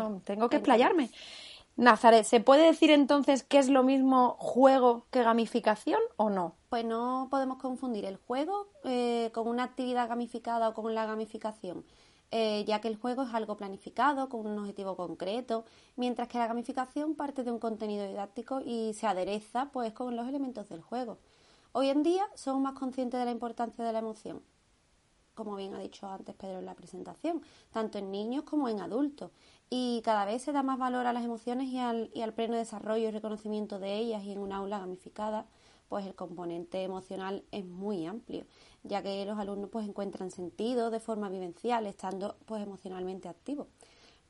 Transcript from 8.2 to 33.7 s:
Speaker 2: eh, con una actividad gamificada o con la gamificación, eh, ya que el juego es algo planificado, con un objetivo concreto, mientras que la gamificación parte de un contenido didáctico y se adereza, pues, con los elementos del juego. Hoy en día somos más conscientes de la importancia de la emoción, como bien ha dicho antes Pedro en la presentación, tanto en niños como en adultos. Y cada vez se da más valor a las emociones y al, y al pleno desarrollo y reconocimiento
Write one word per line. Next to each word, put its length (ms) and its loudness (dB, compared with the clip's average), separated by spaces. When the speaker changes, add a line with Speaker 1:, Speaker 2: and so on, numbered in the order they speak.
Speaker 2:
eh, 500 -2
con 140 -4
una 160 -2
actividad 460 -2
gamificada 600 -2
o 40 -16
con 220 -4
la 100 -2
gamificación, 800 -8
eh, 340 0
ya 140 0
que 80 -4
el 80 -4
juego 260 -4
es 100 -4
algo 240 -4
planificado, 720 -2
con 160 -8
un 140 -4
objetivo 380 -8
concreto, 680 -6
mientras 320 -4
que 120 -6
la 100 0
gamificación 640 -4
parte 300 -6
de 80 -4
un 80 -6
contenido 480 -4
didáctico 520 -8
y 340 -4
se 120 -6
adereza, 680 -2
pues, 200 -4
con 240 -6
los 100 -6
elementos 420 -6
del 140 -16
juego. 360 -8
Hoy 200 2
en 120 4
día 320 2
somos 260 -2
más 140 -2
conscientes 460 -4
de 40 0
la 60 0
importancia 540 -6
de 80 -2
la 80 0
emoción, 420 -10
como 200 -8
bien 220 -8
ha 20 -10
dicho 300 -12
antes 260 -12
Pedro 240 -10
en 80 -10
la 80 -12
presentación, 680 -8
tanto 280 -4
en 120 -6
niños 320 -4
como 260 -2
en 120 -2
adultos. 500 -4
Y 320 -2
cada 220 2
vez 180 -4
se 100 -4
da 100 2
más 160 -2
valor 280 -2
a 60 0
las 120 -2
emociones 440 -4
y 100 -4
al, 360 -2
y 80 -4
al 100 -4
pleno 240 -2
desarrollo 520 -2
y 20 -2
reconocimiento 680 -6